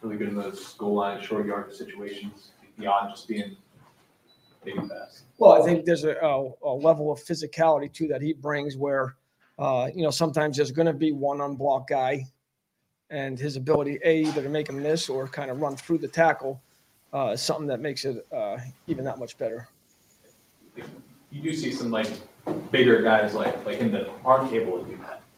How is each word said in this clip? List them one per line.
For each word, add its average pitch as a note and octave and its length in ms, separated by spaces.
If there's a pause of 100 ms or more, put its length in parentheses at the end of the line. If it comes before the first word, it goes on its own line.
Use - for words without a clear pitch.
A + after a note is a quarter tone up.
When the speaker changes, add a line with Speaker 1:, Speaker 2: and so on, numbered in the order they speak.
Speaker 1:
really G#2 160
good G2+ 120
in G2+ 60
those - 380
goal G#3 220
line, G3+ 260
short G#3 240
yard G3+ 280
situations - 760 (260)
beyond G2+ 360
just - 140
being G2 280 (1080)
maybe - 140
fast? - 440 (140)
Speaker 2:
Well, - 240
I E3 40
think E3+ 200
there's E3 180
a, D3+ 180
a, C#3 280 (140)
a C#3+ 100
level D3+ 380
of C#3 80
physicality, D#3 720
too, D#3+ 160
that C3+ 140
he D3+ 120
brings C#3+ 420
where, C3+ 400 (440)
uh, C3 340
you F3 100
know, D#3 60
sometimes D3+ 480
there's C#3 140
gonna D#3+ 220
be D3+ 180
one C#3+ 300
unblocked C3+ 480
guy, C3 360 (840)
and C3+ 280
his C3+ 180
ability, C#3+ 480
A, D#3+ 200
either D3 180
to C3+ 80
make D3+ 200
a C#3+ 40
miss D3 360
or C3+ 180
kind C3+ 240
of C3+ 100
run C#3 140
through E3 240
the C#3 80
tackle, C3+ 540 (520)
uh, C3+ 200
is A#2 80
something D#3 260
that C3 120
makes C#3 260
it, B2+ 260
uh, A#2+ 260 (300)
even C#3 180
that B2+ 140
much A#2+ 180
better. A2+ 300 (1080)
Speaker 1:
You - 680
do D#3 120
see - 180
some, A#2+ 200
like, A2 180 (600)
bigger A#2+ 300
guys, G#2+ 320
like, - 320
like, G#2 120
him A2+ 140
that G2+ 180 (160)
aren't C3 280
able A2+ 300
to - 60
do - 80
that. - 240 (160)